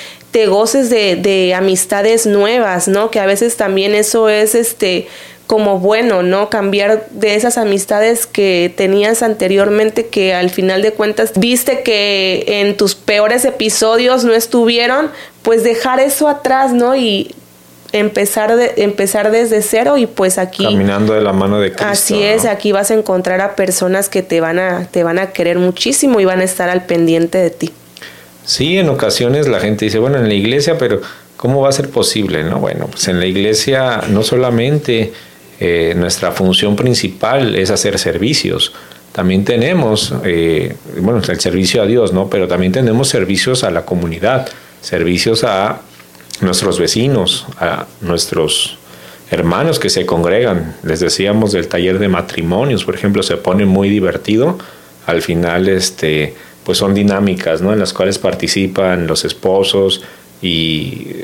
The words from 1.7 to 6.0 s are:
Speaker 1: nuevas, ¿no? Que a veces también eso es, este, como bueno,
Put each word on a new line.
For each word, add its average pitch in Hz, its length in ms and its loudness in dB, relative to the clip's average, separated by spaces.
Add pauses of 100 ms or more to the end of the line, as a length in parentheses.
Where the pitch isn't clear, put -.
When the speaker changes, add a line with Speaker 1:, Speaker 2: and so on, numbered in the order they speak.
Speaker 1:
nuevas, 208 640 2
¿no? 202 240 0
Que 226 80 -2
a 196 80 0
veces 233 280 0
también 196 380 0
eso 214 360 2
es, 214 260 2
este, 208 520 -2 (380)
como 208 320 2
bueno, 208 460 2